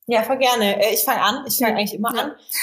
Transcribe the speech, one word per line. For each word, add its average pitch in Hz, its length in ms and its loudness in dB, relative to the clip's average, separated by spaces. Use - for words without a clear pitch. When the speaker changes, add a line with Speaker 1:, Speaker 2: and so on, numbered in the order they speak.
Speaker 1:
Ja, 226 180 2
voll 254 140 0
gerne. 220 440 2
Äh, 214 120 2
ich - 100 -2
fang 254 140 0
an. 247 280 0
Ich - 120 -4
fang 233 100 2
Speaker 2:
Ja. 214 80 0
Speaker 1:
eigentlich 208 180 -2
immer 214 180 -4
Speaker 2:
Ja. 240 100 -2
Speaker 1:
an. 302 100 -6